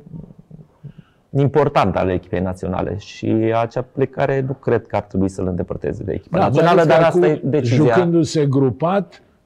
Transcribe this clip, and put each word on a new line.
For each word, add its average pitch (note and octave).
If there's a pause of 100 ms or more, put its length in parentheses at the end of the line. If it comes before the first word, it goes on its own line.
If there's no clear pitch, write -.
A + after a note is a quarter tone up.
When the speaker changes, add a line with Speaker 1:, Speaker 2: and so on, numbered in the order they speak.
(1300)
Speaker 1:
important C#3
al F#2
echipei F2+
naționale F2+
și - (360)
acea A#2
plecare C3+
nu C3+
cred A#2+
că -
ar G2+
trebui F#2+
să-l F#2+
îndepărteze F2+
de -
echipa -
Speaker 2:
Da, F#3+
Speaker 1:
națională, D#3+
Speaker 2:
dar E3
Speaker 1:
dar D#3+
Speaker 2:
acum, F3
Speaker 1:
asta D#3
e -
decizia. B2
Speaker 2:
jucându-se E3
grupat, C#3+ (240)